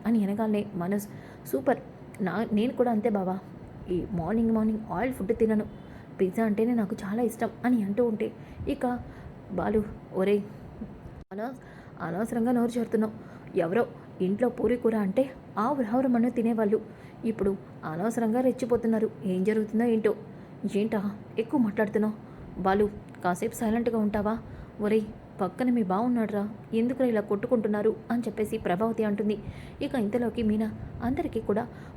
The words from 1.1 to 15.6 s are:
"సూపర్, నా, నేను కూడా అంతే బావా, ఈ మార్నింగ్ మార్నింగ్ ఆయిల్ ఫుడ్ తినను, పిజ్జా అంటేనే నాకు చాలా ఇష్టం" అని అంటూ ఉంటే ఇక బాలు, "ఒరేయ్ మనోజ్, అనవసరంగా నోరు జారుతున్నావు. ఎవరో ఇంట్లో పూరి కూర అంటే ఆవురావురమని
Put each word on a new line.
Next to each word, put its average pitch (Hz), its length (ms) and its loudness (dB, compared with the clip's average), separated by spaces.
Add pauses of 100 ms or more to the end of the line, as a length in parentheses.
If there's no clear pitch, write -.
"సూపర్, 262 320 2 (420)
నా, 190 320 0
నేను 220 200 2
కూడా 247 180 2
అంతే 214 180 2
బావా, 190 300 0 (520)
ఈ 180 220 0
మార్నింగ్ 214 380 0
మార్నింగ్ 220 280 2 (120)
ఆయిల్ 240 240 -2
ఫుడ్ 220 220 0
తినను, 214 300 4 (540)
పిజ్జా 190 240 2
అంటేనే 220 300 2
నాకు 214 300 0
చాలా 208 180 0
ఇష్టం" 233 280 0 (140)
అని 240 200 4
అంటూ 202 220 2
ఉంటే 214 260 0 (360)
ఇక 247 300 0 (540)
బాలు, 208 300 2 (320)
"ఒరేయ్ 196 280 4 (920)
మనోజ్, 233 240 -8 (440)
అనవసరంగా 226 520 0
నోరు 240 180 4
జారుతున్నావు. 220 420 0 (460)
ఎవరో 185 280 4 (340)
ఇంట్లో 202 280 2
పూరి 240 280 2
కూర 226 200 2
అంటే 208 340 2 (280)
ఆవురావురమని 247 720 2